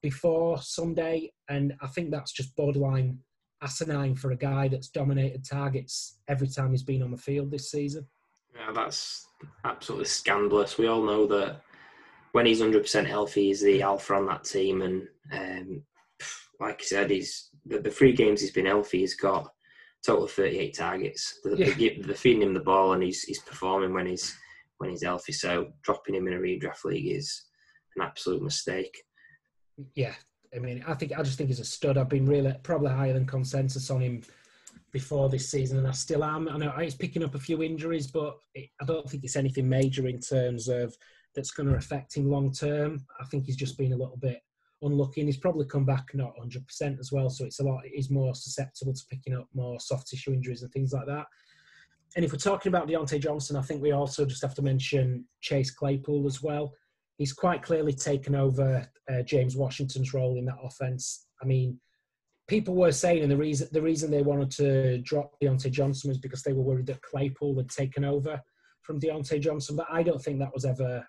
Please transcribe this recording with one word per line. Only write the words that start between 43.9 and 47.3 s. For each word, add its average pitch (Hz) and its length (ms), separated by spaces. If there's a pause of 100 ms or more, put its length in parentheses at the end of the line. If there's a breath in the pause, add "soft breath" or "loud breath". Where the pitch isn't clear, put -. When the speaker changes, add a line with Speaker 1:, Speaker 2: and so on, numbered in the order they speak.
Speaker 1:
a 123 40
little 127 200
bit 123 220 (420)
unlucky, 143 400
and 147 60
he's 139 100
probably 160 280
come 139 200
back 131 280
not 131 260
hundred 123 260
percent 139 340
as 127 120
well, 135 180
so 127 160